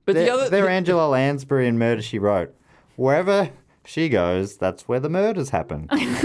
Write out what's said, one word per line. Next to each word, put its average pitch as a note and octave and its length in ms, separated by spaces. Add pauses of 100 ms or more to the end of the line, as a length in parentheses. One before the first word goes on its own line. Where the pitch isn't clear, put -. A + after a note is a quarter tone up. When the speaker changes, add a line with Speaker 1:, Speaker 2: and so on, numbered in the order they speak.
Speaker 1:
But G3 80
the D#3+ 60
Speaker 2:
they're, A#3 120
Speaker 1:
other, C4 160
Speaker 2:
they're G3 160
Speaker 1:
the F#3 60
Speaker 2:
Angela F3 380
Lansbury C3+ 600
in A#2 100
Murder, A#2 220
She A2 180
Wrote. G2 360 (420)
Wherever E3+ 540 (340)
she D#3+ 240
goes, F#2+ 480
that's - 320
where B2 120
the D3 100
murders F#3 400
happen. D#2+ 400
Speaker 3:
<laughs> D4 80 (260)